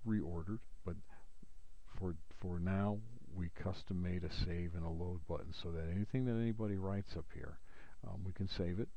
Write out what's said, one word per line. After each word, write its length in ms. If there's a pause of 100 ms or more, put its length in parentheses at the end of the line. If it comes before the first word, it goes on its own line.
reordered, 520 (260)
but 120 (1000)
for, 180 (240)
for 180
now, 400 (340)
we 180
custom 520
made 220
a 80 (120)
save 300
and 100
a 40
load 400
button 340
so 80
that 140 (100)
anything 300
that 80
anybody 440
writes 400
up 160
here, 260 (480)
um, 180
we 80
can 160
save 320
it 160